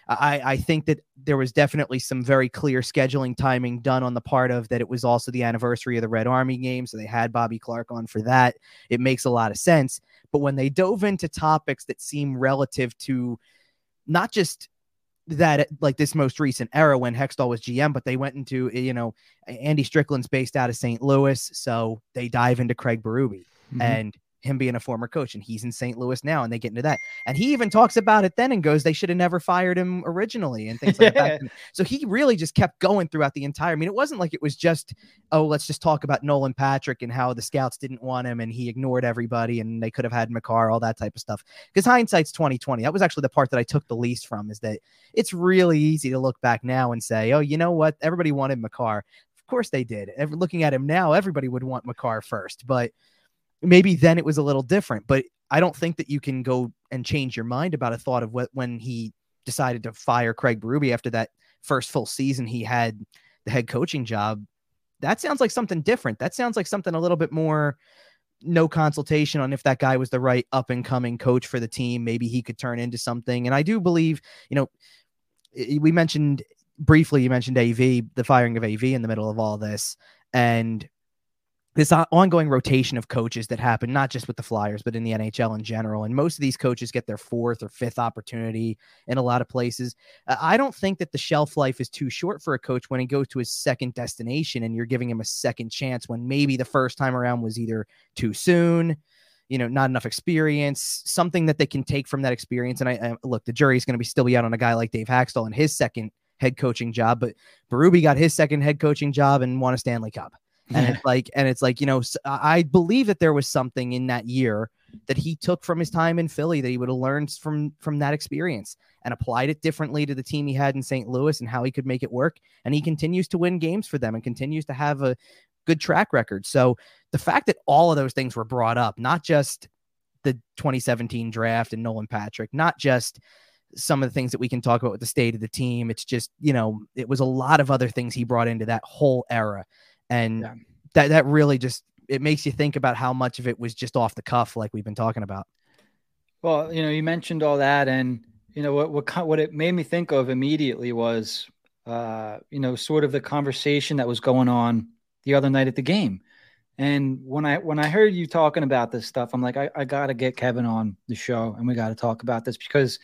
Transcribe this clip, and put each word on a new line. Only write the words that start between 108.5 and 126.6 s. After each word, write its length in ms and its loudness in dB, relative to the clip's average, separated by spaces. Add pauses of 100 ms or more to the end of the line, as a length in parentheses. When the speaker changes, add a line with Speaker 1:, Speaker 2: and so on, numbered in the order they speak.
Speaker 1:
head 180 2
coaching 320 0
job 300 4
and 180 0
won 140 2
a 60 -2
Stanley 320 -4
Cup. 240 -14 (400)
And 120 4
Speaker 2:
Yeah. 80 2
Speaker 1:
it's 100 -10
like, 300 2
and 120 2
it's 140 0
like, 200 2
you 60 2
know, 120 2
s-, 260 -4
I, 340 2
I 40 6
believe 460 4
that 100 0
there 140 4
was 140 2
something 460 -4
in 140 -2
that 200 -2
year 440 0 (360)
that 120 0
he 180 -4
took 280 -2
from 140 -2
his 120 -2
time 280 2
in 100 -2
Philly 320 -2
that 80 -2
he 100 -2
would 100 -2
have 80 -2
learned 360 -2
from, 460 -4
from 200 -4
that 160 0
experience 600 -6 (260)
and 100 -6
applied 380 -2
it 100 -4
differently 460 -2
to 80 -6
the 80 -8
team 240 -4
he 80 -2
had 200 2
in 80 -2
Saint 260 -4
Louis 320 0
and 80 -6
how 140 -2
he 80 0
could 140 -6
make 180 -4
it 100 -8
work. 260 -2 (260)
And 100 0
he 60 2
continues 480 -2
to 100 -4
win 200 0
games 280 -2
for 120 -6
them 160 -2
and 100 -8
continues 420 -4
to 60 -10
have 300 -2
a 140 0 (500)
good 140 2
track 320 2
record. 340 0
So 320 4 (320)